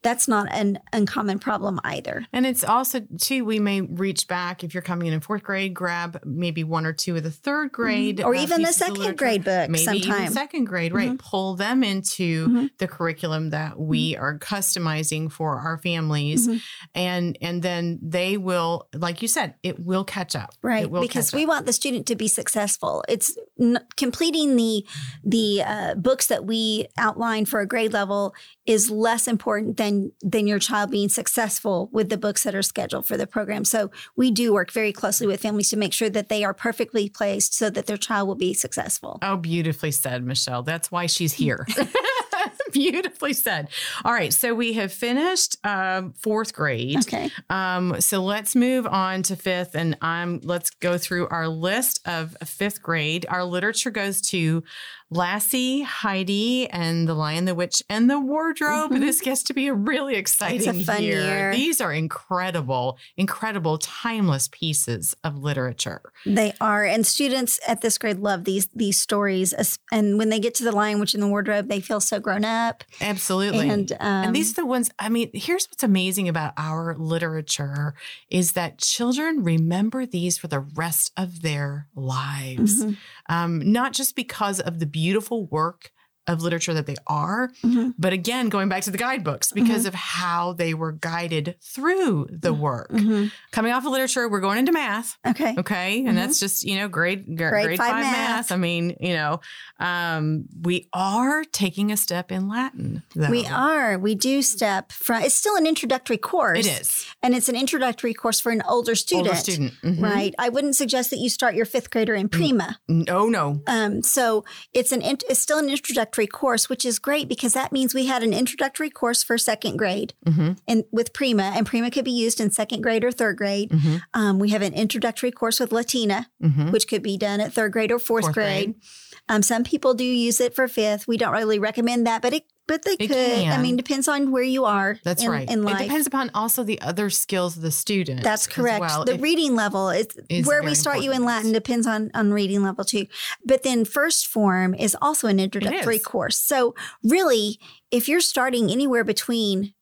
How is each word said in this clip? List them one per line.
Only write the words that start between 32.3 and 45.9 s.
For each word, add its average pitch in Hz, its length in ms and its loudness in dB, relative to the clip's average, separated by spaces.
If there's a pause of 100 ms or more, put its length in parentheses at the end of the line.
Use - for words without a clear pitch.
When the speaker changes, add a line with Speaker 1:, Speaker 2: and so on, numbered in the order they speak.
Speaker 1:
that 202 120 -2
are 196 80 0
scheduled - 440 -4
for 214 100 -2
the 196 100 -2
program. 214 380 -4
So 208 260 0 (260)
we 254 140 4
do 226 220 4
work 190 200 2
very 214 200 0
closely 208 340 -2
with 196 140 0
families 208 300 0
to 220 60 -2
make 208 160 0
sure 220 180 0
that 208 180 -2
they 208 160 0
are 196 80 0
perfectly 226 560 -2
placed 202 460 0
so 220 160 0
that 208 160 -6
their 208 100 -4
child 202 320 -2
will 196 60 -2
be 185 180 0
successful. - 680 -4
Speaker 2:
Oh, 196 140 -2
beautifully 165 560 -2
said, 123 320 -2
Michelle. 123 380 -2
That's 160 280 -4
why 175 160 -2
she's 160 280 0
here. - 380 -2
<laughs> - 40 -2 (960)
Beautifully 285 600 0
said. 170 360 -2 (360)
All 226 80 4
right. 202 200 2
So 233 220 2
we 233 200 0
have 196 180 -2
finished, 302 720 0
um, 190 480 -2